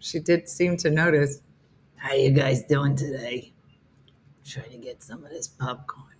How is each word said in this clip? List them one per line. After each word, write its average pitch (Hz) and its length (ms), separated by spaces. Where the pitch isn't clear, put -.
She - 180
did 170 300
seem 175 280
to 170 120
notice. 151 520
How 135 200
you 135 160
guys 135 320
doing 143 320
today? 127 580
Trying - 280
to 123 60
get 123 260
some - 200
of - 60
this - 180
popcorn. - 720